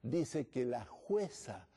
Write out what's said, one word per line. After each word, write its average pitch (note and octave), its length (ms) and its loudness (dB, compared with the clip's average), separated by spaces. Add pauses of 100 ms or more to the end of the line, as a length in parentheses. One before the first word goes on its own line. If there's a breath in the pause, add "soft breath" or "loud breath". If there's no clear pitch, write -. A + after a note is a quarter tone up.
dice D3+ 460 2
que B2+ 160 2
la A#2+ 200 0
jueza - 920 -4